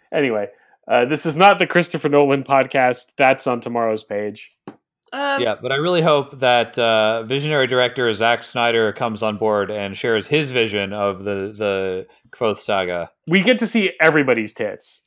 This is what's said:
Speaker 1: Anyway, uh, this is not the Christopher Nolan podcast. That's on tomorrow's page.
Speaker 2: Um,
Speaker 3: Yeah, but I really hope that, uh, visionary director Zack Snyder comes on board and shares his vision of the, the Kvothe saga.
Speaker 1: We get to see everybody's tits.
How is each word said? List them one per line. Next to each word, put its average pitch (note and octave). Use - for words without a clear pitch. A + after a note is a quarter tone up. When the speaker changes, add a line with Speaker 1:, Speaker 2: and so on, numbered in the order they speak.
Speaker 1:
Anyway, A#2
uh, A#2+
this D3
is D#3+
not F#3+
the F3+
Christopher E3+
Nolan C#3
podcast. C3
That's C3+
on B2
tomorrow's A#2
page. G#2
Speaker 2:
Um, C#4
Speaker 3:
Yeah, A2
but B2
I C3+
really E3+
hope C#3+
that, B2
uh, A2+
visionary C#3
director B2
Zack A2+
Snyder A#2
comes A2+
on G#2+
board G#2
and G2+
shares A2
his D3
vision G#2
of G2+
the, G2+
the F#2+
Kvothe G#2+
saga. F2+
Speaker 1:
We F3+
get A3+
to A3+
see G3
everybody's C3
tits. -